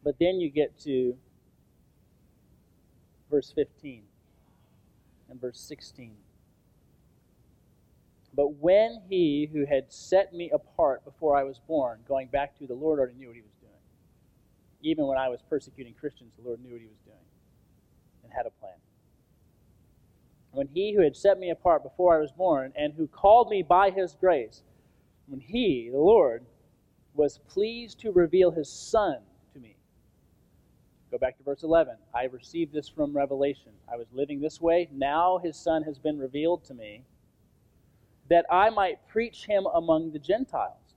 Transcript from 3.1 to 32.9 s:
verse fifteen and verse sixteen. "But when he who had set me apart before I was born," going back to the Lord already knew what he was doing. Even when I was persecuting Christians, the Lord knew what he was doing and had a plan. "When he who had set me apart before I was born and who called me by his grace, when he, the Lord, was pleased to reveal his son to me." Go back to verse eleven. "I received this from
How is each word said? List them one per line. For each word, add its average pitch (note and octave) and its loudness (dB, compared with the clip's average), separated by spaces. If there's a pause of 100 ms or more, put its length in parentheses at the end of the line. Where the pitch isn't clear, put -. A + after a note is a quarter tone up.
verse D3 -2
fifteen C3+ -8 (1300)
and B2+ -18
verse B2 -10
sixteen. A#2+ -20 (2250)
"But C#3+ 0
when G3+ 2
he D3+ 0
who D3 -4
had C#3 -2
set - -2
me E3+ -10
apart D3+ -2
before D3 -2
I C#3+ 2
was C3+ -10
born," B2 -6
going C3+ -4
back C#3 -4
to C#3+ -16
the B2+ -8
Lord D3+ -2
already B2 -2
knew C3 -20
what A#2 -20
he A#2 -20
was G#2 -20
doing. G#2 -20 (1000)
Even D3+ -2
when C3+ -2
I C3 -2
was B2 -10
persecuting C3 -10
Christians, B2+ -14
the A#2 -18
Lord A#2+ -10
knew B2 -20
what A#2 -18
he A2+ -20
was G#2+ -20
doing G#2 -20 (1080)
and A#2+ -20
had B2 -6
a A2+ -12
plan. F#2+ -20 (1800)
"When C#3 -6
he F#3+ -4
who G#3 4
had D3 4
set G3 2
me F#3 -8
apart E3 2
before F3 2
I D#3+ 4
was D3+ -4
born C#3+ 0
and D3 -4
who D#3 -6
called A3+ 6
me G3+ -2
by F#3 6
his F#3 -4
grace, D3+ 0 (640)
when C#3 -14
he, C3+ -2
the B2+ -4
Lord, D3+ 4 (680)
was C#3+ 0
pleased A3+ -8
to A3+ -8
reveal F3 4
his D#3+ -6
son F3 -2 (300)
to C#3+ -20
me." A2+ -20 (1300)
Go B2 -8
back B2+ -4
to C3+ -20
verse C#3 -8
eleven. D#3 0 (160)
"I B2 -4
received C#3+ -8
this D3+ -8
from D3 -4